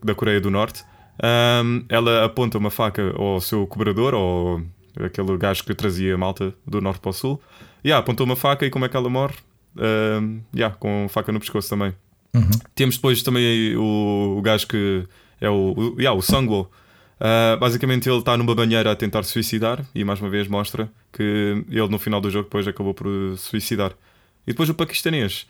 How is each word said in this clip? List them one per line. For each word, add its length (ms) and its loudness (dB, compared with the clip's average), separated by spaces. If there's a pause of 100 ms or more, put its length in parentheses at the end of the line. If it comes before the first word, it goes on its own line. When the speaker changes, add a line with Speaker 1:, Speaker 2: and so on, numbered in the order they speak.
Speaker 1:
da 120 0
Coreia 260 2
do 80 0
Norte. 340 -2 (380)
Ahm, 680 4
ela 360 4
aponta 320 0
uma 140 0
faca 440 -2
ao 240 0
seu 280 -2
cobrador, 480 0
ou 460 0 (420)
aquele 340 -2
gajo 260 -2
que 120 -4
trazia 400 0
a 20 0
malta 360 -2 (120)
do 160 -4
norte 200 -2
para 80 -6
o 40 -2
sul. 260 -4 (460)
Yeah, 180 4
apontou 220 0
uma 100 0
faca 300 0
e 60 0
como 140 -2
é 40 -2
que 80 -4
ela 120 0
morre? 260 -2 (420)
Ahm, 640 0 (160)
yeah, 200 0
com 340 -2
faca 220 -4
no 80 -2
pescoço 300 -4
também. 240 0 (400)
Speaker 2:
Uhum. 160 4 (240)
Speaker 1:
Temos 220 2
depois 260 2
também 540 2
o, 600 0
o 40 -2
gajo 260 2
que 380 0 (340)
é 100 0
o, 240 2 (220)
o, 40 -
yeah, 180 2
o 40 0
Sangwoo. 480 0 (500)
Ah, 400 4
basicamente 500 0
ele 100 4
está 180 2
numa 180 2
banheira 360 4
a 40 0
tentar 280 -2
suicidar 600 -2 (100)
e 100 -2
mais 180 -2
uma 80 -4
vez 180 -2
mostra 420 -4 (220)
que 580 0
ele 200 0
no 100 0
final 220 -2
do 100 -2
jogo 140 -2
depois 220 -2
acabou 260 -4
por 140 -8 (300)
suicidar. 540 -2 (560)
E 40 -2
depois 180 0
o 40 0
paquistanês. 760 -2